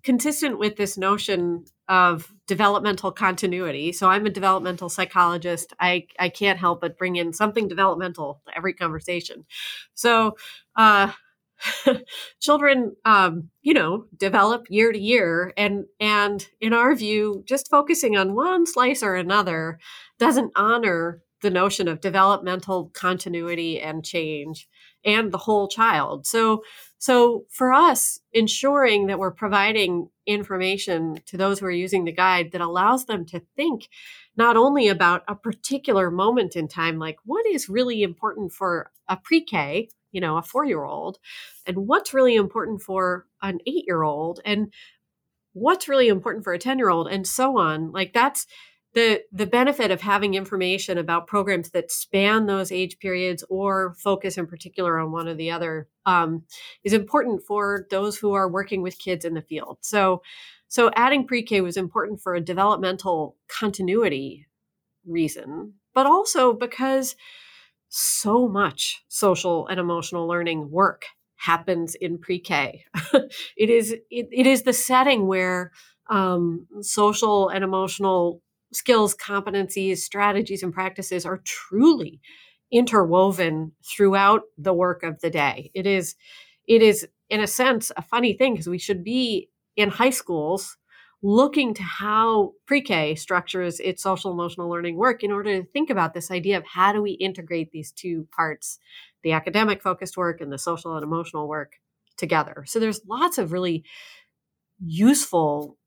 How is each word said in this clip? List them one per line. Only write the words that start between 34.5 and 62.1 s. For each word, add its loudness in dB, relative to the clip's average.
only 6
about 2
a -6
particular -2
moment 0
in -4
time, -2
like -8
what -2
is -2
really -2
important -4
for -4
a -2
pre-K, -2
you -6
know, -2
a -2
four-year-old, -4
and -4
what's 2
really 4
important -2
for -4
an -6
eight-year-old, -4
and -4
what's 0
really 4
important 0
for -4
a -4
ten-year-old, 0
and -6
so 0
on. 0
Like -6
that's 2
the, 4
the -2
benefit 2
of 0
having 0
information -2
about -2
programs -2
that -4
span 0
those -2
age -4
periods -4
or -2
focus -2
in -4
particular -4
on -2
one -6
or -6
the -4
other, -6
um, 2
is 0
important 0
for -4
those -2
who -2
are 0
working -4
with -8
kids -6
in -6
the -6
field. -12
So, 2
so 4
adding 4
pre-K 0
was -2
important -4